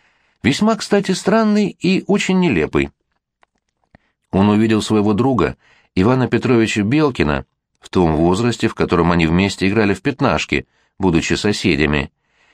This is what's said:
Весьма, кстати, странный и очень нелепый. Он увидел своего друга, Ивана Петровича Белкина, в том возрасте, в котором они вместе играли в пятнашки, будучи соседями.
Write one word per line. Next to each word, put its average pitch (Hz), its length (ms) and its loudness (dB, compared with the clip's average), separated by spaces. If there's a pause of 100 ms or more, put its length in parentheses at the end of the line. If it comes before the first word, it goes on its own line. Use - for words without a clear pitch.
(420)
Весьма, 214 340 0
кстати, 202 360 -2
странный 208 680 0
и 180 260 0
очень 190 320 0
нелепый. 76 520 0 (1400)
Он 98 180 2
увидел 107 340 2
своего 107 300 0
друга, 95 440 0 (380)
Ивана 120 340 2
Петровича 113 540 0
Белкина, 101 640 0 (360)
в - 80 -20
том 85 260 2
возрасте, 95 540 0
в - 60 -6
котором 85 360 0
они 85 160 2
вместе 92 420 0
играли 101 260 0
в - 80 -14
пятнашки, 101 640 -2 (320)
будучи 85 360 0
соседями. 76 800 -2 (420)